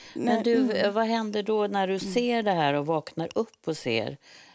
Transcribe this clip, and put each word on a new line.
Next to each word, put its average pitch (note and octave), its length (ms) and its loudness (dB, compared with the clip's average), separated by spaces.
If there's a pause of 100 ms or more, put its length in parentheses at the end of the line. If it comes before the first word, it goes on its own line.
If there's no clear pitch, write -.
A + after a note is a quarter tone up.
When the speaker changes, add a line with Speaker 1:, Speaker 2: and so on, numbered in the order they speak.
(140)
Speaker 1:
Men - 100 -6
Speaker 2:
När, A3+ 200 2
Speaker 1:
du, A#3 120 4
Speaker 2:
mm. G#3+ 380 2
Speaker 1:
vad A3+ 120 2
händer A3 360 -2
då G#3+ 240 0
när G3 200 0
du F#3+ 100 0
Speaker 2:
Mm. F#3+ 180 -4
Speaker 1:
ser A#3+ 280 0
det G#3 100 2
här D3+ 220 4
och D3 120 0
vaknar D#3+ 480 -2
upp - 340 -6
och D#3 80 -2
ser, A#2 400 -2 (380)